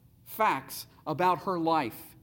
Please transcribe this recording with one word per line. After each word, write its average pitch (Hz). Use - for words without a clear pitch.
facts -
about 170
her 185
life. 160